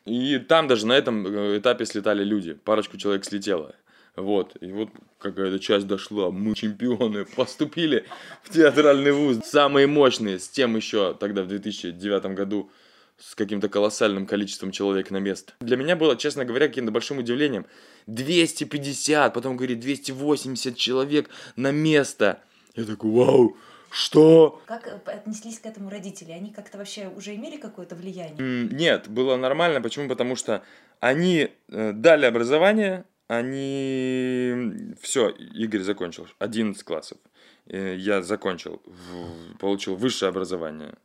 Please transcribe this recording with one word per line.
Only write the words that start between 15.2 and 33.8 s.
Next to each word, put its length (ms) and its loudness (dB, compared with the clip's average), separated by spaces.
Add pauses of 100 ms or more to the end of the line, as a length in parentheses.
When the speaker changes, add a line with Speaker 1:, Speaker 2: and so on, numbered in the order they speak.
Speaker 1:
Для 180 0
меня 180 0
было, 200 4
честно 300 -4
говоря, 220 0
каким-то 240 -2
большим 260 -4
удивлением. 480 -2 (420)
Двести 560 0
пятьдесят, 680 0
потом, 240 -4
говорит, 220 -4
двести 320 -6
восемьдесят 680 -4
человек 520 0 (260)
на 160 -2
место. 680 2 (360)
Я 100 -6
такой: 260 -4
"Вау, 460 6 (340)
что?" 760 8
Speaker 2:
Как, 200 -10
э, 160 -14
п-, 80 -12
отнеслись 480 -12
к 60 -18
этому 240 -14
родители? 420 -14
Они 200 -14
как-то 260 -18
вообще 400 -12
уже 180 -12
имели 220 -12
какое-то 380 -16
влияние? 440 -12
Speaker 1:
М, 380 -2
нет, 320 2
было 280 2
нормально. 440 2
Почему? 260 -6
Потому 280 -2
что 260 -4 (380)
они, 500 2 (200)
э, 240 -4
дали 340 6
образование, 760 2 (240)
они, 1300 -2